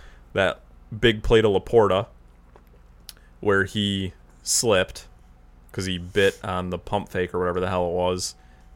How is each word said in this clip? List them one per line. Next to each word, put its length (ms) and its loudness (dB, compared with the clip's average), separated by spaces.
that 280 0
big 260 2
play 180 6
to 60 4
Laporta 580 2
where 260 2
he 480 -6
slipped 640 0
'cause 140 -6
he 120 -4
bit 460 2
on 260 -4
the 100 -4
pump 300 -6
fake 240 -4
or 60 -2
whatever 200 -2
the 100 -2
hell 180 -2
it 60 -4
was. 420 -4